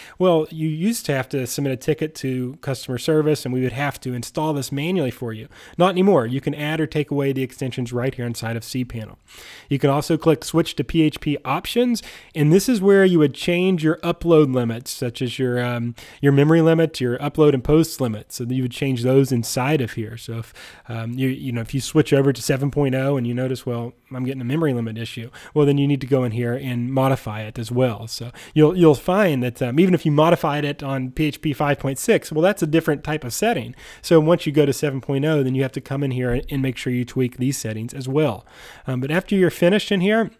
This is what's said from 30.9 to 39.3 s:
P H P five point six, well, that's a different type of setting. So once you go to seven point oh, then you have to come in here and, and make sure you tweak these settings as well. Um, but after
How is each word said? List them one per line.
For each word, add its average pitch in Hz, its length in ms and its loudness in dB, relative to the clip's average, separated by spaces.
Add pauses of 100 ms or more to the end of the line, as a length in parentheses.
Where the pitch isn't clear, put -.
P 156 140 -2
H 147 160 -6
P 156 100 -2
five 143 260 0
point 135 220 -4
six, - 320 0
well, 156 100 0
that's 190 220 2
a 160 40 2
different 151 360 0
type 151 220 -6
of 117 80 -8
setting. 156 420 -2 (260)
So 165 200 6
once 160 240 2
you 151 80 -2
go 147 120 4
to 139 60 2
seven 135 300 -4
point 139 240 -2
oh, 156 180 2
then 131 120 -2
you 135 80 0
have 131 100 -6
to 135 80 -8
come 139 220 -6
in 135 80 -2
here 123 200 -2
and, 127 180 -2
and 139 120 -4
make 131 160 -4
sure 127 160 -4
you 123 100 -2
tweak 123 320 -4
these 135 220 -2
settings 110 360 -8
as 135 140 -10
well. 135 380 -2 (420)
Um, 127 140 -4
but 135 100 -6
after 180 240 -2